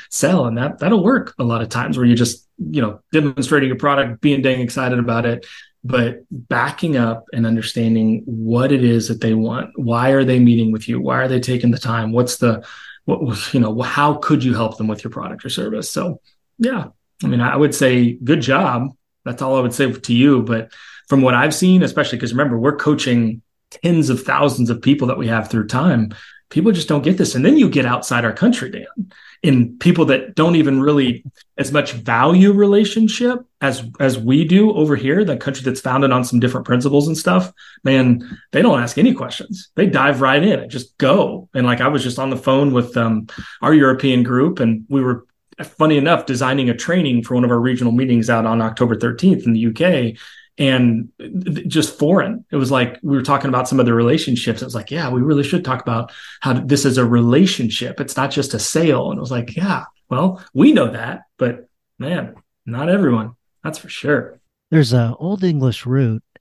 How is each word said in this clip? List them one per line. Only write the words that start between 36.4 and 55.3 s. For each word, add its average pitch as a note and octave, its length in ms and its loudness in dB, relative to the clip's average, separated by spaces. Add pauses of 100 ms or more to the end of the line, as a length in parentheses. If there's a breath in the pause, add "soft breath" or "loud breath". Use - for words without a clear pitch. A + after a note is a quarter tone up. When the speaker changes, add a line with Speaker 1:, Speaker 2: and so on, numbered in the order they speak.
Speaker 1:
principles C#3 420 2
and D#3+ 100 -2
stuff, F#3 340 0 (320 loud breath)
man, B2+ 380 4 (320 loud breath)
they D3+ 80 4
don't D3 200 4
ask A#2+ 160 -6
any A#3+ 160 4
questions. - 600 -10
They F#3+ 120 2
dive C#3 340 2
right C#3 200 4
in F#3+ 180 2
and - 120 -14
just - 260 -12
go. C3+ 560 0
And, B2+ 120 0
like, B2 160 0
I B2+ 80 2
was D3 120 0
just B2+ 160 -6
on C3+ 120 -4
the B2+ 80 -4
phone C#3 340 2
with, A#2+ 240 -2
um, A2+ 320 -2 (340 loud breath)
our C#3 120 2
European C3+ 500 4
group, B2+ 380 0
and A2+ 260 -2
we C3+ 140 0
were, B2 240 -4 (400)
funny D#3 320 2
enough, D#3+ 280 0
designing C3 440 -2
a A#2 80 -2
training C#3+ 460 0
for B2+ 100 -6
one B2 100 2
of A#2+ 80 2
our A#2+ 80 2
regional B2 320 0
meetings A#2+ 380 2
out A2+ 160 0
on A2+ 160 0
October A2+ 340 -2
thirteenth A#2+ 500 0
in A#2 60 2
the A2+ 80 2
U A2+ 140 0
K. B2+ 420 0 (440 loud breath)
And B2 500 2 (100)
th-, - 360 -6
th-, - 120 -8
just - 320 -2
foreign. F3 520 0
It - 40 -4
was C3+ 160 -2
like, B2 320 0
we C#3 120 0
were C3 80 -2
talking C#3 260 -2
about B2+ 180 -2
some C3+ 120 0
of B2 60 4
the A#2+ 80 2
relationships. A#2+ 720 0
It - 20 -8
was B2 80 -12
like, A#2 160 -10
"Yeah, D#3+ 220 -6
we B2+ 100 0
really C#3+ 220 2